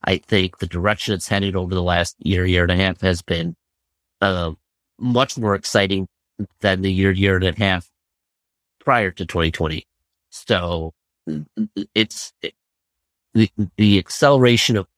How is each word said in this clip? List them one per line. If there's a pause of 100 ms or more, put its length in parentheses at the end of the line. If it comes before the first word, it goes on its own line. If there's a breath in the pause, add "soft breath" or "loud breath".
I
think
the
direction
it's
headed
over
the
last
year,
year
and
a
half
has
been, (640)
uh, (460)
much
more
exciting (520)
than
the
year,
year
and
a
half (880)
prior
to
twenty
twenty. (420)
So (1000)
it's,
it, (800)
the, (280)
the
acceleration
of (100)